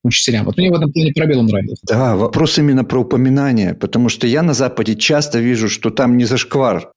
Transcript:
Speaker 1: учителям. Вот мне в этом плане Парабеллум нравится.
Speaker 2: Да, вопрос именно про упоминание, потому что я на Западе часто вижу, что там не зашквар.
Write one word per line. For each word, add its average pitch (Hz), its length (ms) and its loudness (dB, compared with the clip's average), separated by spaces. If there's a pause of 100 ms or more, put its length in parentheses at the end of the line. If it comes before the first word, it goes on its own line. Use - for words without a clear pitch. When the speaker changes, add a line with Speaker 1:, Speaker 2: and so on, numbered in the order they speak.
Speaker 1:
учителям. 117 440 0
Вот - 100 -4
мне 185 140 2
в 175 40 2
этом 156 160 0
плане 160 220 0
Парабеллум 147 340 2
нравится. 104 400 -2
Speaker 2:
Да, 117 300 2
вопрос 135 420 0
именно 135 260 2
про 127 160 -2
упоминание, 131 720 0
потому 117 340 -2
что - 180 -4
я 135 160 0
на 165 120 0
Западе 117 400 -2
часто 147 460 0
вижу, 113 280 0
что - 220 -4
там 123 260 2
не 123 80 2
зашквар. 117 720 -2